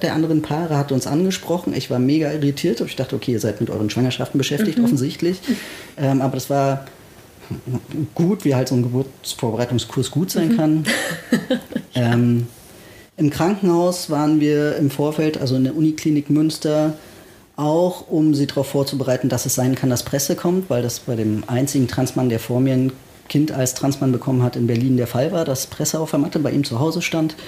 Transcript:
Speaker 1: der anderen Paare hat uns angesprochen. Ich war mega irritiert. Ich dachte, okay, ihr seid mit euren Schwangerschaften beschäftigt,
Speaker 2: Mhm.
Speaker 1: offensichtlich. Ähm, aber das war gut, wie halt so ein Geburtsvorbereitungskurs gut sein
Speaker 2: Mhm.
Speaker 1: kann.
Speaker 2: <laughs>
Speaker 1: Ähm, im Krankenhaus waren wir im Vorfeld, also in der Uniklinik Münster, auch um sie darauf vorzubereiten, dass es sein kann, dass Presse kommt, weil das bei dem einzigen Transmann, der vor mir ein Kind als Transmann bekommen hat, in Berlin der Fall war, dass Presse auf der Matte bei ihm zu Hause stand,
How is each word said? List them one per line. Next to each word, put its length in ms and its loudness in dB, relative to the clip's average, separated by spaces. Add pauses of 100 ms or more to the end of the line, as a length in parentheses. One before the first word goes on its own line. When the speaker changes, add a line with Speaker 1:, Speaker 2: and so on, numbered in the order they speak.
Speaker 1:
der 120 0
anderen 280 2
Paare 360 -2
hat 160 0
uns 120 0
angesprochen. 720 -2
Ich 140 -4
war 100 0
mega 320 2
irritiert. 500 0
Ich 140 -6
dachte, 220 -4
okay, 160 -2
ihr 80 0
seid 180 -2
mit 100 0
euren 200 -2
Schwangerschaften 480 -2
beschäftigt, 400 0
Speaker 2:
Mhm. 80 4
Speaker 1:
offensichtlich. 540 0 (580)
Ähm, 240 2
aber 140 0
das 140 -6
war 360 0 (1300)
gut, 320 0
wie 100 4
halt 140 2
so 60 2
ein 80 4
Geburtsvorbereitungskurs 1300 -2
gut 200 -2
sein 180 2
Speaker 2:
Mhm. 80 4
Speaker 1:
kann. 320 2
Speaker 2:
<laughs> 60 0 (1000)
Speaker 1:
Ähm, 500 2 (680)
im 140 2
Krankenhaus 800 2
waren 320 2
wir 340 2
im 160 2
Vorfeld, 480 0
also 160 0
in 80 2
der 140 0
Uniklinik 520 0
Münster, 640 2 (640)
auch 520 0
um 240 4
sie 140 2
darauf 200 -2
vorzubereiten, 640 0
dass 160 0
es 100 0
sein 200 2
kann, 140 0
dass 140 0
Presse 320 -2
kommt, 340 0
weil 120 2
das 180 -4
bei 160 -4
dem 320 0
einzigen 400 0
Transmann, 420 0
der 100 0
vor 200 -2
mir 140 2
ein 180 2 (380)
Kind 220 2
als 220 0
Transmann 380 0
bekommen 320 0
hat, 120 0
in 120 0
Berlin 300 2
der 100 0
Fall 240 0
war, 140 0
dass 220 -4
Presse 320 -4
auf 120 -4
der 80 2
Matte 200 0
bei 120 0
ihm 120 2
zu 160 -2
Hause 220 0
stand, 340 0 (120)